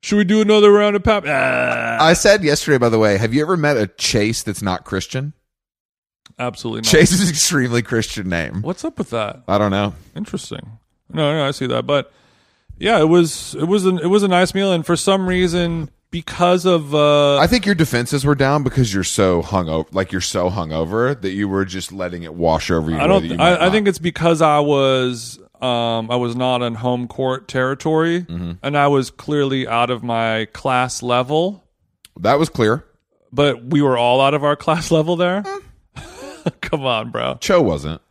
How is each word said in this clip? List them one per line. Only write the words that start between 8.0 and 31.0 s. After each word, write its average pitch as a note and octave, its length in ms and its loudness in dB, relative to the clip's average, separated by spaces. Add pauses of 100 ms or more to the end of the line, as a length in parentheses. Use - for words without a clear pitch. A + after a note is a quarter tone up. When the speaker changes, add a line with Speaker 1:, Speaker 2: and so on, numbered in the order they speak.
Speaker 2:
name. E2+ 340 -4
Speaker 1:
What's E3 220 -8
up D#4+ 140 -8
with - 120 -8
that? A2 380 -6
Speaker 2:
I G2+ 100 2
don't G2+ 140 2
know. G2+ 220 0 (200)
Speaker 1:
Interesting. - 640 -12 (340)
No, D3+ 200 -2
no, D#3 140 -2
I C#3 40 -2
see C3+ 160 -6
that. B2 200 -2
But C#3 260 -2 (680)
yeah, G#3 220 2
it D#3 80 4
was, E3+ 480 2
it D3+ 80 -2
was F#3 200 0
an, F#3 140 2
it D#3 80 -4
was G3+ 160 4
a G3+ 60 0
nice F3+ 260 2
meal, G3 180 0
and E3 140 -2
for F3 100 2
some F#3+ 320 0
reason, E3+ 640 -2 (220)
because F3 540 0
of, D#3 280 0
uh, D3 440 4
Speaker 2:
I D#3+ 100 4
think A3 180 2
your G3+ 80 2
defenses C3+ 500 0
were C#3+ 120 4
down C#3 260 2
because B2 320 0
you're G2 80 0
so F2+ 400 2
hungover, D#2+ 500 -2
like, F#2+ 200 -4
you're F#2+ 80 -4
so F2 300 -2
hungover F#2+ 680 -2
that F#2+ 100 -4
you G2+ 180 -4
were G2 160 0
just F#2 260 -10
letting F2+ 320 -8
it D#2+ 120 -14
wash E2 360 0
over D#2+ 200 0
you D#2+ 80 -2
Speaker 1:
I - 20 -2
Speaker 2:
the C#3+ 40 0
way D#3 40 2
Speaker 1:
don't F#3+ 140 2
Speaker 2:
that - 60 -6
you - 20 -
Speaker 1:
th-, - 80 -6
Speaker 2:
might E3+ 160 4
Speaker 1:
I, - 20 -2
I D#3+ 80 0
Speaker 2:
not. F#3+ 80 2
Speaker 1:
think G#3 160 2
it's F#3 100 -2
because E3 440 0
I D3+ 180 4
was, C3 760 0 (240)
um, A#2 480 -2
I B2 60 0
was A#2+ 200 -2
not B2+ 240 -2
in A#2+ 140 -4
home B2 340 -4
court C3 400 -4
territory, D#3 720 -2
Speaker 2:
Mm-hmm. F2 300 -8 (100)
Speaker 1:
and C#3+ 140 -4
I C#3+ 120 4
was C#3 220 0
clearly C3+ 560 -4
out A#2 220 0
of B2 140 -4
my A2+ 500 -2
class B2+ 500 -2